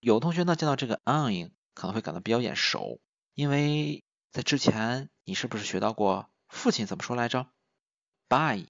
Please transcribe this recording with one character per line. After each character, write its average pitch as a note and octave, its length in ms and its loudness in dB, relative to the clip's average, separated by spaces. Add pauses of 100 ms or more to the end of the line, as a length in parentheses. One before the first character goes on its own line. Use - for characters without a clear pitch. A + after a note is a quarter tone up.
有 A#2 200 4
同 E3 120 0
学 F3 100 0
呢 F3 140 2
见 D#3+ 100 0
到 C#3+ 80 4
这 C3+ 120 -4
个 - 180 -4
on A2+ 460 0 (240)
可 - 120 -8
能 F#2+ 80 -4
会 A2 60 0
感 G2 140 -6
到 F2+ 60 -8
比 G#2 100 -4
较 A#2 100 4
眼 A2+ 160 -4
熟， - 420 -2 (360)
因 C#3+ 160 -2
为 D3 520 0 (280)
在 C3+ 120 -6
之 - 140 0
前 B2 540 0 (140)
你 F#2+ 100 -6
是 - 120 -4
不 A2+ 120 -4
是 G#2 60 -6
学 F#2+ 160 -2
到 G#2+ 120 2
过 G2 380 0 (180)
父 - 220 0
亲 A2 160 0
怎 - 100 -6
么 F3+ 60 -8
说 - 120 -4
来 A#2+ 140 0
着？ B2+ 180 -2 (800)
Bye。 C3 420 2